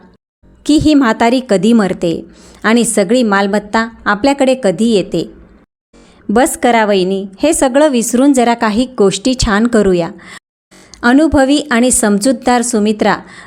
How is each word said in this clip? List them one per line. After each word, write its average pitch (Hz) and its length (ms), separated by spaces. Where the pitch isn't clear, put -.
की 294 100
ही 302 180
म्हातारी 233 560
कधी 202 240
मरते 185 520
आणि 226 200
सगळी 220 400
मालमत्ता 202 640
आपल्याकडे 262 580
कधी 190 220
येते. 185 460
बस 240 280
करा 233 280
वहिनी, 196 400
हे 302 140
सगळं 285 360
विसरून 254 440
जरा 240 200
काही 233 340
गोष्टी 202 360
छान 220 220
करूया." 190 420
अनुभवी 277 560
आणि 240 200
समजूतदार 240 680
सुमित्रा 214 540